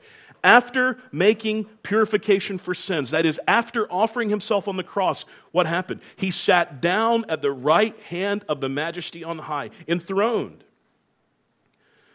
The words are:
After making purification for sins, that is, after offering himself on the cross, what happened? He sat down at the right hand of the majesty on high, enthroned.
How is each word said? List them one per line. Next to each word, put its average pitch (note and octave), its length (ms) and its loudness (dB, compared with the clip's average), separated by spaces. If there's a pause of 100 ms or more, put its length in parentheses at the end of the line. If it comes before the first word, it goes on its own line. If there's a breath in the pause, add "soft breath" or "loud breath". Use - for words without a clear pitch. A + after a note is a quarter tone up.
(440 loud breath)
After B3 560 4 (120)
making G#3+ 520 2 (180)
purification G#3 800 0
for F3+ 160 -6
sins, D3+ 340 -4
that D#3+ 160 2
is, D#3 220 0
after A3+ 440 0
offering A3 380 -2
himself G#3 380 -2
on F#3+ 100 -4
the F3+ 60 -4
cross, F3+ 420 -2 (260 loud breath)
what E3+ 140 2
happened? E3+ 360 -4 (140 loud breath)
He F#3+ 140 -2
sat F3 500 2
down A3 480 2
at D#3+ 140 -4
the C#3+ 100 0
right D#3 500 2
hand G3+ 460 -6
of C#3+ 140 -4
the C3+ 80 -4
majesty E3 540 -8
on D#3+ 160 -8
high, D3 320 -8 (160 loud breath)
enthroned. F3+ 760 -2 (1500 soft breath)